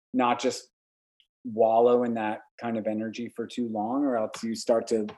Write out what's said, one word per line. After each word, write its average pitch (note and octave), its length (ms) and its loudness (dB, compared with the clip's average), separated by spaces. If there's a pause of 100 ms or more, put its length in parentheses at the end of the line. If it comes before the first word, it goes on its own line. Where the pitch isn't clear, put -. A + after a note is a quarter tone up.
(120)
not B2 280 2
just - 280 -2 (760)
wallow A#2 600 4
in A#2 100 -2
that G#2+ 260 -4 (200)
kind A#2 180 -4
of G#2 80 -4
energy A2 420 -4
for A2 180 -8
too A#2+ 240 -4
long, A2+ 340 -2
or B2+ 120 0
else A2 260 -4
you A2+ 120 -4
start A2+ 340 0
to A2 180 0 (120)